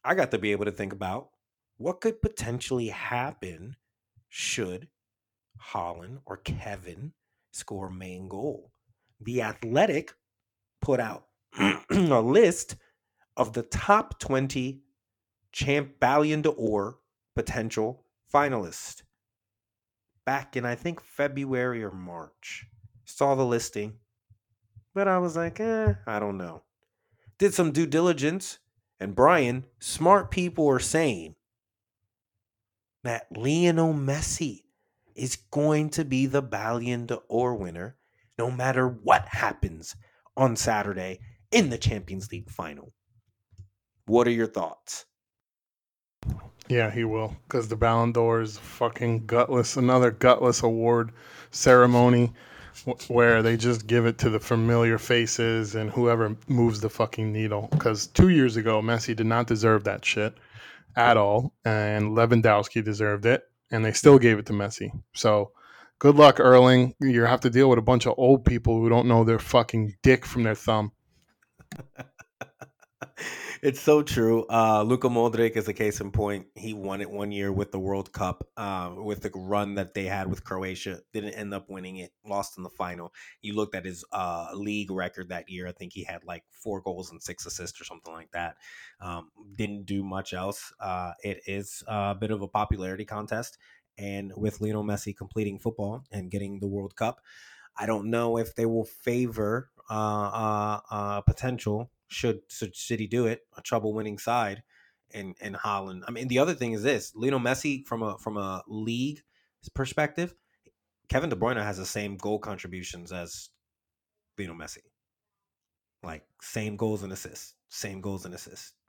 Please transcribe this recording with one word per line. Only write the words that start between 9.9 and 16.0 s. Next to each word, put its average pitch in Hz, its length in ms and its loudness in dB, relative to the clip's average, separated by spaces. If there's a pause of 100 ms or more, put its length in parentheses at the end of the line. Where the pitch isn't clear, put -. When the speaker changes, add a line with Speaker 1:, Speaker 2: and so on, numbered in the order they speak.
Speaker 1:
put 127 200 0
out 110 260 -10 (140)
<clears throat> - 180 -20 (320)
a 160 320 4
list 175 540 2 (600)
of 113 160 -2
the 117 100 -6
top - 560 0
twenty 135 640 -4 (720)
champ-, 139 480 -2